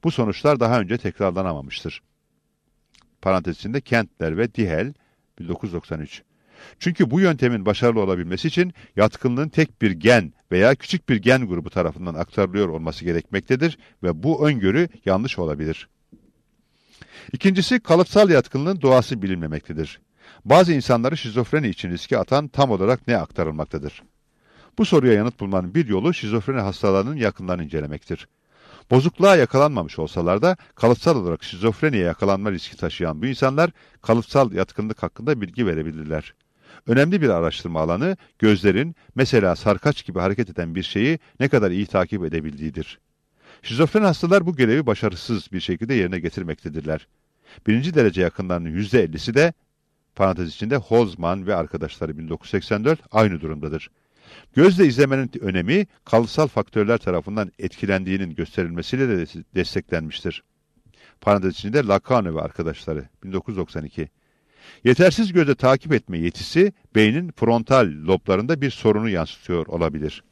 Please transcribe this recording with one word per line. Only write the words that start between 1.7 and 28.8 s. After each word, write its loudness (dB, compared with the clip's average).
Parantez -2
içinde, -6
Kentler -2
ve -2
Dihel, -2
bin -12
dokuz -6
yüz -10
doksan -8
üç. -14
Çünkü 0
bu 2
yöntemin 2
başarılı 2
olabilmesi -2
için -2
yatkınlığın 0
tek -2
bir 4
gen 4
veya 6
küçük -6
bir 2
gen 2
grubu -6
tarafından -4
aktarılıyor -2
olması -8
gerekmektedir -2
ve -2
bu 0
öngörü 0
yanlış 0
olabilir. -6
İkincisi, 2
kalıtsal 4
yatkınlığın 2
doğası 4
bilinmemektedir. -6
Bazı 6
insanları 0
şizofreni -2
için -6
riske -4
atan -2
tam 2
olarak 0
ne 2
aktarılmaktadır? -6
Bu 2
soruya 4
yanıt 0
bulmanın -4
bir 0
yolu 0
şizofreni -4
hastalarının 0
yakınlarını -4
incelemektir. -8